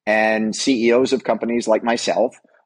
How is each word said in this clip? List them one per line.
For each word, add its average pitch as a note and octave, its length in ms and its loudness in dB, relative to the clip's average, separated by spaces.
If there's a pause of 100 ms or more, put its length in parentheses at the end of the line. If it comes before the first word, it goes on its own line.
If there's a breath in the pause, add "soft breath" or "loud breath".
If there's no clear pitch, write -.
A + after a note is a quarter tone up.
and A2 500 0
C A#2 320 0
E A#2 40 4
Os B2+ 200 2
of B2+ 120 -2
companies A2+ 440 -2
like G#2+ 160 2
myself A#2 540 -2 (260 soft breath)